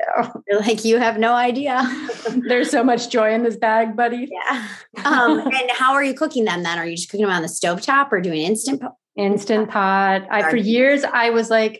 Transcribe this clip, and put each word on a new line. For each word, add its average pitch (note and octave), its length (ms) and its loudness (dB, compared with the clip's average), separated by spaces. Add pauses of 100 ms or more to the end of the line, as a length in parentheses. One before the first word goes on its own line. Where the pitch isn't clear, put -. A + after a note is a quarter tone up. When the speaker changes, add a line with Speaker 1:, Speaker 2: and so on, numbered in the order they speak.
(500)
Speaker 1:
You're G3+ 120 2
like, A3 220 0
"You A3+ 140 4
have A3+ 220 0
no A3+ 140 2
idea." B3 500 0 (340)
Speaker 2:
<laughs> A#3+ 300 -4
"There's B3 240 0
so C4 120 2
much A#3+ 280 0
joy G#3+ 240 2
in A#3 80 0
this A3+ 140 -2
bag, A3+ 380 2
buddy." A#3+ 360 -2
Speaker 1:
Yeah. A#3+ 360 -6 (380)
Um, C#4+ 340 4
Speaker 2:
<laughs> - 140 -4
Speaker 1:
and B3+ 180 0
how C4 220 2
are C#4 100 2
you C4 120 0
cooking C4 300 0
them F3 180 -2
then? E3+ 160 -2
Are E3 80 -4
you E3+ 80 -8
just F3 160 -8
cooking G#3 160 0
them F#3 80 0
on E3 80 -2
the D#3+ 40 -6
stovetop F#3 640 0
or F#3+ 100 2
doing E3 200 -2
Instant A3 400 -2
Pot? - 140 -10 (200)
Speaker 2:
Instant G#3 540 0
Pot. G3 600 2
I, G#3 100 0
for G#3 100 0
Speaker 1:
Garden. A3 140 0
Speaker 2:
years, C4+ 380 4
I A#3 260 0
was, A3+ 220 0
like, A3 280 2